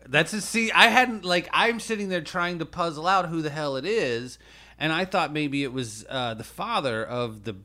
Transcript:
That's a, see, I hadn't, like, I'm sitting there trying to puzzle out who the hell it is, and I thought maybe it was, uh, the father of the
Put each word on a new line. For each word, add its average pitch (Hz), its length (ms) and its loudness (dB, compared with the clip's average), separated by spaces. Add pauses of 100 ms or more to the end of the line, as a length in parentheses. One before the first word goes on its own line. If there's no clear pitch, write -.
That's 147 260 2
a, 214 80 -4
see, 220 300 -2
I 180 160 10
hadn't, 226 380 4
like, 180 280 2
I'm 220 280 2
sitting 208 280 -4
there 180 140 -2
trying 175 380 -4
to 160 60 -4
puzzle 165 420 -4
out 185 200 4
who 165 140 -2
the 151 80 -4
hell 147 260 -4
it 131 80 -4
is, 127 540 -2 (400)
and 156 140 0
I 170 120 2
thought 170 280 0
maybe 143 320 0
it 127 80 -4
was, 113 360 -6
uh, 123 260 -4
the 110 100 -10
father 165 600 -2
of 117 400 -6
the 107 200 -6